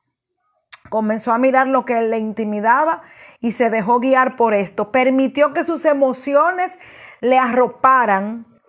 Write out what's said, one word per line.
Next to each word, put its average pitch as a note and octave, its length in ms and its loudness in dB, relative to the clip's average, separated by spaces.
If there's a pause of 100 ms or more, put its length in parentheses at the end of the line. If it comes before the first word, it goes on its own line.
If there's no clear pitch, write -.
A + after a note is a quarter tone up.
(880)
comenzó A3 440 -4
a A#3 60 0
mirar C4 280 2
lo C4 180 0
que B3 160 -2
le A3+ 180 -2
intimidaba A3 840 -2 (380)
y A#3 120 -4
se A#3+ 160 0
dejó A3+ 320 0
guiar C4 360 0
por A3+ 180 2
esto. G3+ 360 -4
Permitió C4+ 600 0
que D#4+ 120 -2
sus D#4+ 200 -6
emociones D4 880 0 (480)
le B3+ 180 2
arroparan A#3 1080 0 (220)